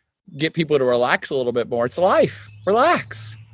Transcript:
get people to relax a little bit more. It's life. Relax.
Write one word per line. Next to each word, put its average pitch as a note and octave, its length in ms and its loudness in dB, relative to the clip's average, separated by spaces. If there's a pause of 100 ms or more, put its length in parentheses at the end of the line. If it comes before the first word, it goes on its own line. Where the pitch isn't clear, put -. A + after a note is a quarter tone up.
(360)
get D#3+ 160 -2
people D3+ 260 0
to C3 60 2
relax B2 460 0
a D#3 40 -4
little B2 180 -2
bit A#2 160 -2
more. A#2+ 180 -2
It's B2 100 -8
life. G3+ 520 2 (180)
Relax. C4 680 0 (180)